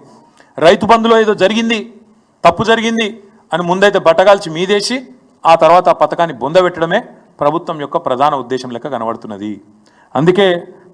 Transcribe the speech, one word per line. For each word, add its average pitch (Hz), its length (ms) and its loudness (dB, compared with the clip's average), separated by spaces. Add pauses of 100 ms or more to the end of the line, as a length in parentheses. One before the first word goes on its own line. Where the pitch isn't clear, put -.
(580)
రైతు 180 280 2
బంధులో 226 360 2
ఏదో 214 120 0
జరిగింది, 214 600 -2 (520)
తప్పు 175 180 2
జరిగింది 226 600 -2 (300)
అని 170 100 -4
ముందైతే 190 360 2
బట్టగాల్చి 185 520 2
మీదేసి, 202 560 -4 (380)
ఆ 165 100 6
తర్వాత 170 340 4
ఆ - 20 4
పథకాన్ని 156 460 -2
బొందబెట్టడమే 170 640 0 (400)
ప్రభుత్వం 156 420 -4
యొక్క 143 160 -4
ప్రధాన 139 380 -2
ఉద్దేశం 127 340 -8
లెక్క 117 180 -12
కనబడుతున్నది. 110 720 -10 (540)
అందుకే 175 480 2 (300)